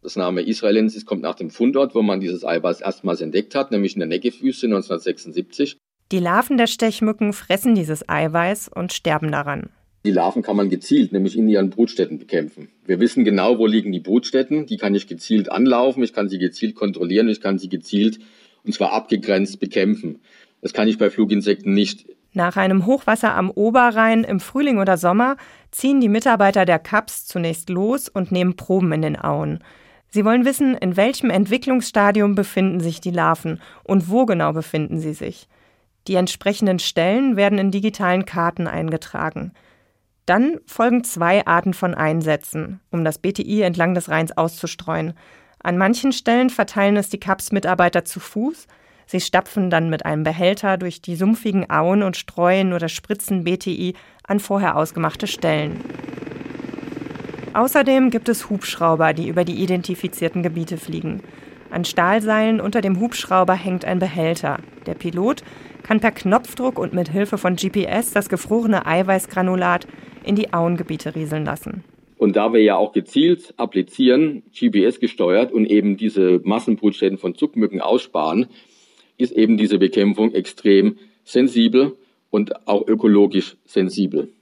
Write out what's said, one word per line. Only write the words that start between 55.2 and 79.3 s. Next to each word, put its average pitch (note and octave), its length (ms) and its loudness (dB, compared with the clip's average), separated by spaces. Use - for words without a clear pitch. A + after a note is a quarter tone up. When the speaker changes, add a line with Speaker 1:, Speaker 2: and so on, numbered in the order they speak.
Speaker 2:
Stellen. D#3 540 -2
Außerdem C4 560 4
gibt A3+ 180 -4
es - 220 -2
Hubschrauber, E3 640 0
die E3 140 -6
über E3+ 160 0
die E3+ 180 -4
identifizierten F3+ 800 -4
Gebiete E3 340 -4
fliegen. D#3+ 460 -8
An F3 160 -4
Stahlseilen G#3+ 760 2
unter G3+ 220 -2
dem G3 180 0
Hubschrauber F#3 540 2
hängt F#3 300 -4
ein F#3 140 0
Behälter. E3 600 -2
Der E3+ 80 -6
Pilot F3+ 480 -4
kann A3 180 0
per G#3+ 120 0
Knopfdruck B3 640 -2
und D#3 140 -4
mit F3 160 -2
Hilfe G3 300 -2
von F3+ 180 0
G F#3+ 140 -2
P F#3+ 160 0
S A3 260 -2
das G3+ 160 0
gefrorene G#3 580 0
Eiweißgranulat F#3 1000 0
in A3 140 0
die G#3+ 160 -2
Auengebiete E3+ 640 -2
rieseln D3+ 320 -4
lassen. - 360 -8
Speaker 1:
Und G2+ 180 4
da A2 160 2
wir A#2 80 6
ja G#2 160 6
auch G#2 160 0
gezielt E3 640 0
applizieren, B2+ 840 2
G A#2+ 180 0
P G2+ 140 4
S A#2 160 0
gesteuert G2 520 2
und A2 120 4
eben G2+ 320 4
diese F#2+ 480 2
Massenbrutstätten G#2 720 0
von F2+ 180 -6
Zuckmücken A2 460 -2
aussparen, E2 640 0
ist B2 160 -2